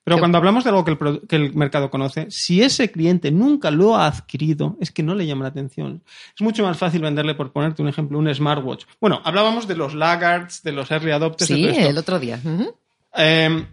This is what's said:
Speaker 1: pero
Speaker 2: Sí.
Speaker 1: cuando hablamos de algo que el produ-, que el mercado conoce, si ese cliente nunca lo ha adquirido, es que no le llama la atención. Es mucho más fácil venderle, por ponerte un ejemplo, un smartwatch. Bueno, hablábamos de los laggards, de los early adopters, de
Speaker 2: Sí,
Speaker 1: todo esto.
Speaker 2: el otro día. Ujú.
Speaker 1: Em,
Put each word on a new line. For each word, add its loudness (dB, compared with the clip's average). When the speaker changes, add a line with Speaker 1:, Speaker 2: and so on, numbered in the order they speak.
Speaker 1:
pero 2
Speaker 2:
Sí. 2
Speaker 1:
cuando 4
hablamos 4
de 0
algo 4
que 0
el -2
produ-, -2
que 0
el 0
mercado 0
conoce, -6
si 0
ese 2
cliente 2
nunca 2
lo 4
ha 4
adquirido, -2
es -6
que -4
no -2
le -4
llama -4
la -6
atención. -10
Es -10
mucho 0
más 0
fácil 0
venderle, 0
por -8
ponerte -2
un 0
ejemplo, -4
un 2
smartwatch. -2
Bueno, 2
hablábamos 0
de -4
los -4
laggards, 0
de -6
los -6
early -2
adopters, -2
de 2
Speaker 2:
Sí, 2
Speaker 1:
todo 4
esto. 4
Speaker 2:
el 0
otro -2
día. -8
Ujú. -4
Speaker 1:
Em, 2